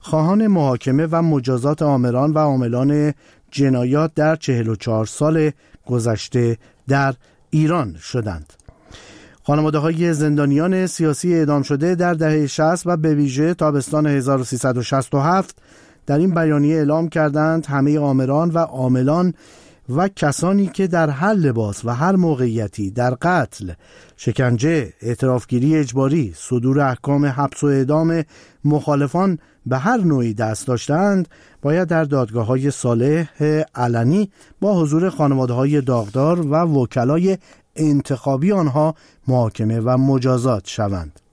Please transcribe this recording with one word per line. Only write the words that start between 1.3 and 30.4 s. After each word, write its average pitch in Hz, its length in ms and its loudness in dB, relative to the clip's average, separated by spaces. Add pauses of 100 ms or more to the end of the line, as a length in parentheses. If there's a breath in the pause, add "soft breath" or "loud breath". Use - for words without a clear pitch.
آمران 135 500 2
و 156 60 0
عاملان 143 760 0 (360 soft breath)
جنایات 135 640 0
در 156 220 2
چهل 117 320 -2
و 113 80 -2
چهار 110 300 -2
سال 156 440 0 (360 soft breath)
گذشته 117 720 0 (300 soft breath)
در 135 260 2 (360 soft breath)
ایران 151 500 0
شدند. 101 520 -8 (960 loud breath)
خانواده‌های 156 680 0
زندانیان 151 720 0
سیاسی 165 480 -2
اعدام 147 280 2
شده 147 320 0
در 175 200 0
دهه 156 320 0
شصت 160 400 -2
و 175 100 0
به 156 180 0
ویژه 147 400 0
تابستان 151 520 0
هزار 139 340 0
و 123 40 -4
سیصد 127 320 -2
و 123 60 -2
شصت 135 320 -2
و 143 40 2
هفت 175 440 -2 (440 soft breath)
در 143 120 0
این 180 160 2
بیانیه 156 420 2
اعلام 156 320 0
کردند 156 580 0
همه 143 320 0
آمران 139 520 0
و 165 80 -2
عاملان 139 760 0 (600 loud breath)
و 180 120 0
کسانی 190 580 0
که 190 200 -2
در 165 240 0
هر 156 220 0
لباس 113 520 0
و 117 60 -2
هر 160 260 0
موقعیتی 117 720 0
در 123 240 -2
قتل، 123 580 -2 (440 loud breath)
شکنجه، 123 840 0
اعترافگیری 123 760 0
اجباری، 135 600 0
صدور 127 440 0
احکام 143 460 0
حبس 139 380 -4
و - 20 2
اعدام 151 560 2 (420 loud breath)
مخالفان 151 760 0 (280 soft breath)
به 123 120 -2
هر 202 180 0
نوعی 135 380 0
دست 110 320 -4